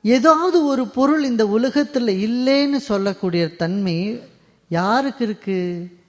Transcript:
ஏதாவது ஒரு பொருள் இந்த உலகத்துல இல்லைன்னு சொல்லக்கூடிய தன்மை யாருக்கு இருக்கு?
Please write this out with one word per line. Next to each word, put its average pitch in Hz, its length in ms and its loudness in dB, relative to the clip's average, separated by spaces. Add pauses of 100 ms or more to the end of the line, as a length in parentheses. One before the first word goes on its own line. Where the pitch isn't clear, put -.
ஏதாவது 311 600 4
ஒரு 262 220 0
பொருள் 285 360 2
இந்த 233 220 0
உலகத்துல 247 600 0
இல்லைன்னு 254 720 0
சொல்லக்கூடிய 185 760 -2
தன்மை 190 640 -4 (480)
யாருக்கு 233 560 -2
இருக்கு? 180 640 -6 (200)